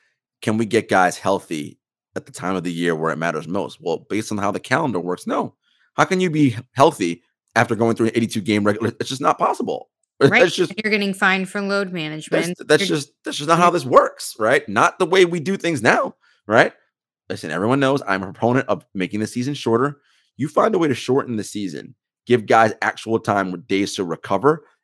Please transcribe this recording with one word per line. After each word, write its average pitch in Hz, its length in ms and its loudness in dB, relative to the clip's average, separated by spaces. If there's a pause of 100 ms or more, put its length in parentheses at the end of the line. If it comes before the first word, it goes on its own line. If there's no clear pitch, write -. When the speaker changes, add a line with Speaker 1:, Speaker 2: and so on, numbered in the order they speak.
(420)
Speaker 1:
Can 110 160 0
we 113 80 0
get 107 240 0
guys 92 280 2
healthy 87 600 -4 (380)
at - 100 -10
the - 60 -20
time 92 240 -6
of 90 80 -4
the 87 100 -6
year 85 220 -2
where 78 160 -2
it 69 60 -6
matters 80 300 -4
most? 90 320 -6
Well, - 300 -6
based 104 220 -6
on 104 80 -6
how 98 100 -2
the 101 100 -4
calendar 127 400 -2
works, 87 280 -8
no. 233 260 -6 (400)
How 147 120 2
can 185 160 -2
you 185 100 0
be 147 240 2 (160)
healthy 104 520 2 (320)
after 117 200 2
going 113 200 2
through 117 120 2
an 110 80 -2
eighty-two 113 260 -2
game 104 220 0
regular? 104 360 0
It's 113 100 -6
just 135 120 -10
not - 160 0
possible. - 560 -4
<laughs> - 60 -20 (220)
Speaker 2:
Right. 135 200 6
Speaker 1:
That's 180 120 6
just 175 180 -2
Speaker 2:
And 214 120 -8
you're 208 80 -4
getting 202 220 0
fined 190 340 0
for 208 140 -8
load 196 320 -4
management. 160 640 -4
Speaker 1:
that's, - 100 -10
that's 156 220 2
Speaker 2:
You're 165 80 0
Speaker 1:
just, 139 160 -10 (100)
that's 302 140 -8
just 143 100 -6
not 165 100 4
how 175 120 6
this 170 160 0
works, - 520 2
right? 117 300 2
Not 127 320 2
the 185 60 2
way 185 180 4
we 175 160 2
do 175 160 -2
things 165 260 -2
now, 147 320 2 (320)
right? 120 280 4 (560)
Listen, 90 220 -8
everyone 107 280 0
knows 135 260 2
I'm 95 180 -2
a - 20 -8
proponent 120 420 0
of 95 260 -4
making 98 280 -4
the 107 60 -2
season 123 260 -6
shorter. 131 480 -2 (340)
You 139 140 -6
find 214 260 0
a - 20 0
way 165 120 2
to 131 40 0
shorten 123 440 -2
the 101 80 -6
season, 90 500 -10 (300)
give 117 220 2
guys 113 340 6
actual 110 380 -2
time 101 300 0
with 90 160 -10
days 98 300 0
to 101 80 -4
recover 98 640 0 (180)